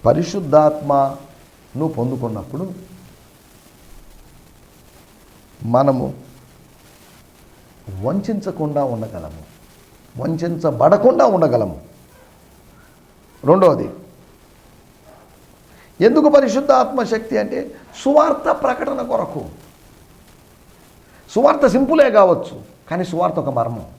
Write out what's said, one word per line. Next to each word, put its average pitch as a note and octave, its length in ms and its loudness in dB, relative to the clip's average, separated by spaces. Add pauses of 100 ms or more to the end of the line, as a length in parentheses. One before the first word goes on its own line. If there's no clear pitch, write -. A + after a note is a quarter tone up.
పరిశుద్ధాత్మను D3 1800 0
పొందుకున్నప్పుడు B2+ 840 -8 (3000)
మనము C3 500 0 (1900)
వంచకుండా D#3 800 -4
ఉండగలము, F2 580 -8 (760)
వంచబడకుండా E3 1080 2
ఉండగలము. A#2+ 540 0 (1600)
రెండవది, E3+ 460 2 (2000)
ఎందుకు D4 280 4
పరిశుద్ధాత్మ C4 760 2
శక్తి A3 360 -4
అంటే - 360 -6 (300)
సువార్త D4 460 2
ప్రకటన C4+ 520 -4
కొరకు. F3 420 -6 (1900)
సువార్త C#4+ 320 4
సింపులే C4+ 440 4
కావచ్చు, F#3 520 2 (280)
కానీ F3 140 -4
సువార్త F3 340 -2
ఒక C3+ 100 -4
మర్మం. A#2 380 -6 (120)